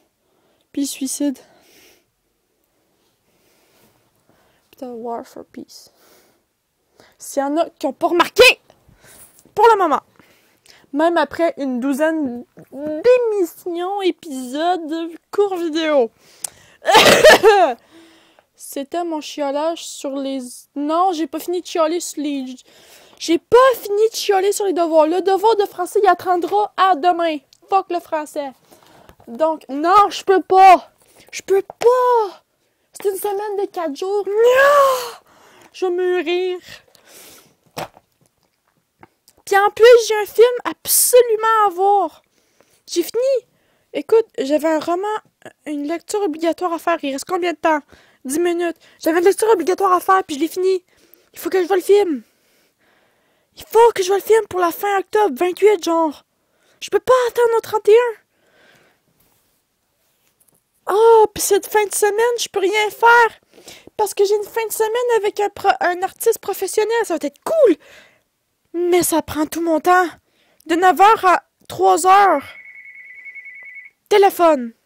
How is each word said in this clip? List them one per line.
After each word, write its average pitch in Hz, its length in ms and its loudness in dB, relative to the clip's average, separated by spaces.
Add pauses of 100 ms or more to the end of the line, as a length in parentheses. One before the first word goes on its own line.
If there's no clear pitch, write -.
(720)
Puis 285 100 -6
le 277 40 -4
suicide. 269 520 -6 (3250)
Puis - 80 -20
t'as 254 100 -16
War 233 380 -12
for - 180 -20
Peace. - 460 -20 (1300)
S'il - 240 -8
y - 20 -6
en 294 140 -4
a 330 120 -4
qui - 160 -10
ont 262 60 -6
pas 330 160 -6
remarqué, 339 340 0 (1120)
pour 415 120 4
le 440 120 4
moment, 311 220 0 (960)
même 330 240 0
après 320 400 -2
une 254 220 -6
douzaine 277 640 -4 (280)
d'émissions, 359 1300 -2
épisodes, 330 1120 -6 (200)
courts 403 260 -2
vidéo. 311 540 -2 (720)
<coughs> 403 960 6 (800)
C'était 311 480 -8
mon 320 160 -6
chiolage 294 680 -6
sur 277 300 -10
les, 269 240 -6 (340)
non, 320 380 -2
j'ai 320 140 -6
pas 320 120 -12
fini 349 220 -6
de - 60 -14
chialer 330 340 -2
sur - 220 -10
les, 277 220 -6 (720)
j'ai 330 200 -2
pas - 180 2 (240)
fini 415 300 0
de - 60 -12
chialer 392 360 0
sur 403 120 -6
les 381 80 -2
devoirs. 320 340 2
Le 359 140 -2
devoir 392 360 2
de 403 80 0
français, 370 380 -4
il 403 60 4
attendra 359 680 -2
à 370 200 2
demain. 339 420 0 (300)
Fuck 381 220 -2
le 349 100 -6
français. 302 500 -8 (760)
Donc, 311 400 -4
non, 339 420 2
je - 140 -12
peux 381 180 2
pas. 381 480 6 (400)
Je - 120 -14
peux 392 200 0
pas. 480 800 0 (500)
C'est - 180 -6
une 381 60 -8
semaine 403 440 -6
de 392 60 -4
quatre 330 300 -10
jours. 392 300 -6
Non! 508 920 2 (540)
Je - 140 -6
vais 359 60 -4
mourir. 359 680 -4 (2750)
Puis 392 120 -2
en 403 140 2
plus, 427 140 2 (240)
j'ai 427 80 -2
un 415 100 -4
film 440 200 4 (180)
absolument 440 1040 2
à 392 40 -2
voir. 381 520 0 (680)
J'ai 339 120 -2
fini. 508 460 -4 (440)
Écoute, 440 340 0 (120)
j'avais 285 300 -2
un 311 120 0
roman, 381 360 -4 (500)
une 294 200 -8
lecture 339 360 -6
obligatoire 330 500 -4
à 320 60 -6
faire. 339 240 -4
Il 277 100 -6
reste 269 140 -10
combien 349 260 -4
de 311 60 -12
temps ? 311 220 0 (440)
Dix 269 140 -6
minutes. 349 380 -2 (220)
J'avais 330 200 0
une 349 60 0
lecture 392 240 2
obligatoire 370 440 0
à 359 80 2
faire, 381 240 2
puis 302 120 -10
je 262 40 -10
l'ai 320 80 -2
fini. 370 360 -4 (480)
Il - 60 -20
faut - 120 -10
que 370 120 0
je 330 40 -4
voie 381 100 -2
le 349 60 -2
film. 370 400 2 (1300)
Il - 80 -20
faut 453 300 4
que 381 80 -2
je 359 60 -4
voie 392 80 0
le 370 60 -4
film 427 260 2
pour 359 120 -6
la 339 100 0
fin 403 280 -4
octobre, 381 380 -2
vingt-huit, 370 480 0
genre. 330 400 -2 (560)
Je - 80 -14
peux 403 120 -2
pas - 120 0 (160)
attendre 466 300 0
au - 20 0
trente 427 280 -4
et 415 40 6
un. 466 300 2 (2750)
Oh, 440 440 6
puis - 80 -10
cette - 240 0
fin 415 180 0
de 381 100 -8
semaine, 453 440 0
je - 100 -8
peux 403 120 -6
rien 415 300 -2
faire. 466 500 2 (560)
Parce 415 180 -4
que 403 100 0
j'ai 403 100 0
une 415 100 -2
fin 453 220 -6
de 415 60 -12
semaine 453 440 -2
avec 403 220 -4
un 403 120 -2
pro-, - 180 -4 (120)
un 359 220 -4
artiste 440 360 -4
professionnel. 427 640 -4
Ça 349 100 -6
va - 120 -6
être - 180 -12
cool. 571 320 2 (960)
Mais 349 300 0
ça 320 200 -2
prend 302 240 -6
tout 311 140 -10
mon 330 200 -2
temps. 359 260 2 (600)
De 320 80 -2
neuf 349 260 2
heures 415 240 4
à 349 200 2 (240)
trois 370 380 0
heures. 370 380 4 (1600)
Téléphone. 330 640 2 (140)